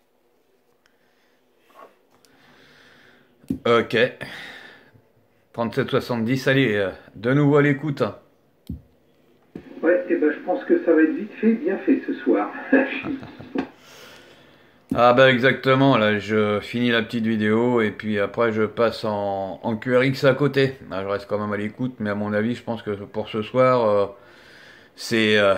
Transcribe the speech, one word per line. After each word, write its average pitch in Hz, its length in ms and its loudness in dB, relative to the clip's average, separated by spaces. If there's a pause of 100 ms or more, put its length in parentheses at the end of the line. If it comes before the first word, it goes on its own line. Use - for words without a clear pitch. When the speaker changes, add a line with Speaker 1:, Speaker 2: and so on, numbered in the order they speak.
(3750)
Speaker 1:
Ok. 117 300 2 (1600)
Trente-sept 117 380 -4
soixante-dix, 123 580 -2
allez, 131 260 2
euh, 101 140 0 (280)
de 117 180 0
nouveau 147 220 4
à 143 60 6
l'écoute. 143 400 0 (1800)
Speaker 2:
Ouais, - 260 2
et 165 80 0
ben, 151 160 2
je - 140 -8
pense - 180 -4
que - 200 2
ça 165 100 4
va 160 80 6
être 156 120 2
vite 208 240 -8
fait, 226 140 4
bien 330 260 -2
fait - 280 0
ce 285 80 -4
soir. - 360 0 (220)
<laughs> 269 60 8 (2250)
Speaker 1:
Ah 123 160 6
bah 131 160 8
exactement, 131 680 4
là 107 240 2
je 104 400 0
finis 120 320 -2
la 117 100 2
petite 113 240 -4
vidéo 113 540 2
et 107 100 2
puis 107 300 -4
après 110 320 0
je 107 100 -2
passe 110 420 -2
en, 98 560 -6
en 113 160 -4
Q 123 200 0
R 127 80 4
X 135 180 -2
à 131 120 4
côté. 135 420 0 (160)
Ah, 95 100 -6
je 98 60 -6
reste 101 180 -4
quand 104 120 -4
même 104 140 -6
à 101 40 -2
l'écoute, 107 420 -6
mais 104 120 -4
à 101 40 -4
mon 104 180 -6
avis 110 220 -2
je - 80 -12
pense 113 180 -8
que 104 100 -8
pour 101 380 -8
ce 107 140 -6
soir, 127 460 2
euh, 101 180 2 (880)
c'est, 110 420 0
euh, 98 220 4